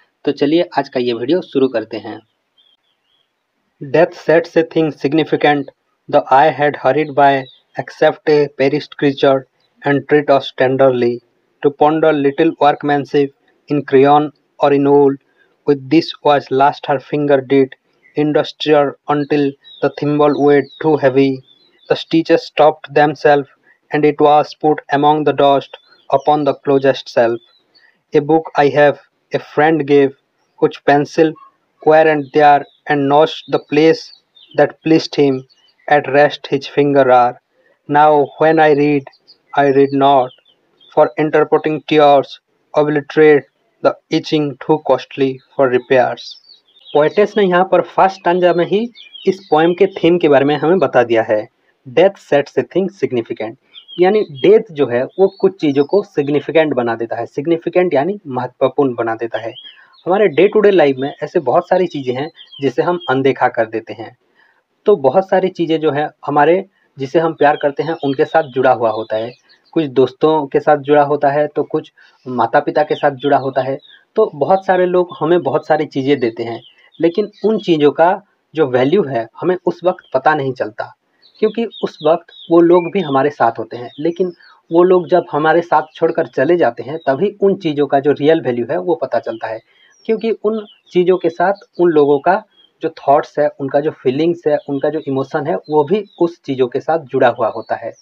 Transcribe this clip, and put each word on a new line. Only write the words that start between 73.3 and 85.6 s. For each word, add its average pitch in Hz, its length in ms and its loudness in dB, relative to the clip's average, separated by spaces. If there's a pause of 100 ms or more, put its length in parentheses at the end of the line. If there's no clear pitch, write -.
होता 131 240 -4
है। 135 160 -6 (380)
तो 220 200 0
बहुत 175 300 0
सारे 180 200 0
लोग 180 340 -2
हमें 165 220 0
बहुत 135 260 -4
सारी 151 180 0
चीज़ें 135 340 -2
देते 117 240 -4
हैं, 117 180 -10 (400)
लेकिन 170 300 -2 (140)
उन 214 140 0
चीज़ों 151 320 0
का 175 300 0 (340)
जो 151 120 0
value 135 360 0
है 120 240 -6 (120)
हमें 180 260 -2
उस 170 180 -4
वक्त 180 300 -4
पता 160 220 0
नहीं 135 180 -4
चलता, - 420 -10 (440)
क्योंकि 214 260 -2 (180)
उस - 140 -10 (100)
वक्त 170 260 -2 (180)
वो 170 100 6
लोग 170 300 4
भी 202 80 -2
हमारे 147 300 -2
साथ 123 300 -2
होते 113 180 -12
हैं। 120 220 -14
लेकिन 175 340 -4 (380)
वो 170 120 4
लोग 180 240 2
जब 175 240 0
हमारे 160 300 0